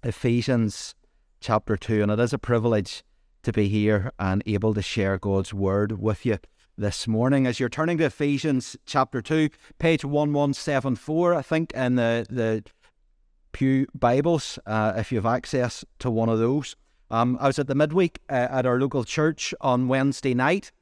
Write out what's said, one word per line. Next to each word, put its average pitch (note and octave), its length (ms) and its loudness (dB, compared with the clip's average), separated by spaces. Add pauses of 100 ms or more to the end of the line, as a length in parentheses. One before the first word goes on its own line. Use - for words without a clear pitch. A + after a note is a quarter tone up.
Ephesians A#2+ 920 0 (460)
chapter A2 380 0
two, G#2+ 240 0
and G#2 100 2
it G#2+ 80 0
is A#2+ 140 0
a C#3 40 -4
privilege A2+ 640 0 (420)
to A#2+ 60 -2
be G#2 160 2
here G#2 520 2
and G2 260 0
able G#2+ 300 0
to G2+ 80 -2
share G2 340 0
God's G2 380 -2
word G2 380 0
with G#2 340 -2
you A2 100 2 (420)
this G2+ 280 -4
morning. C3 400 2
As A#2+ 140 -2
you're B2 80 0
turning E3 300 -2
to D#3+ 60 2
Ephesians C#3+ 840 -2
chapter C3 340 -2
two, D#3 300 0 (280)
page E3 280 0
one D3 260 0
one C#3+ 220 2
seven C3+ 420 -2
four, F3 380 0
I D3+ 80 -2
think, D#3+ 320 -2
in B2+ 220 0
the, A#2 340 0
the A2 340 -2 (880)
Pew C3+ 420 2
Bibles, C#3 680 2
uh, G#2+ 320 0
if A2 160 -4
you A#2+ 60 0
have A2 80 0
access A#2+ 580 -2 (140)
to B2+ 120 -4
one A2+ 200 2
of A2+ 80 2
those. B2+ 360 0 (360)
Um, A#2+ 280 2
I C#3 80 0
was C3+ 120 2
at C#3+ 80 -2
the C#3 80 -2
midweek, D#3 460 2 (100)
uh, B2+ 200 0
at C3 140 0
our B2 160 2
local C3+ 240 0
church - 560 -2
on B2+ 260 2
Wednesday C3+ 460 0
night C#3 500 0